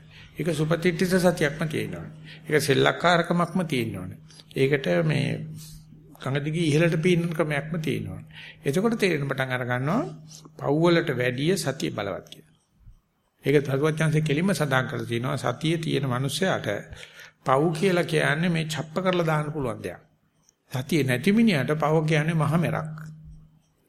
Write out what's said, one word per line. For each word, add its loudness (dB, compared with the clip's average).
ඒක -4
සුපතිට්ඨිත 0
සතියක්ම 2
තියෙන්න -4
ඕනේ. -12
ඒක 2
සෙල්ලක්කාරකමක්ම 2
තියෙන්න -2
ඕනේ. -10
ඒකට 2
මේ 2
කඟ -4
දිගේ -2
ඉහළට 4
පීනන 2
ක්‍රමයක්ම -2
තියෙන්න -4
ඕනේ. -12
එතකොට 0
තේරෙන 0
පටන් -2
අර -2
ගන්නවා 0
පව් -2
වලට 4
වැඩිය 0
සතිය -4
බලවත් -6
කියලා. -20
ඒක 4
සරුවච්චන්සේ 0
කෙලින්ම 0
සඳහන් 0
කරලා -6
තියෙනවා -2
සතිය -2
තියෙන -2
මනුස්සයාට -2
පව් 4
කියලා 0
කියන්නේ 0
මේ 0
ڇප්ප -8
කරලා 0
දාන්න 0
පුළුවන් -4
දෙයක්. -10
සතිය 0
නැති 2
මිනිහට 4
පව 2
කියන්නේ 2
මහ 2
මෙරක්. -4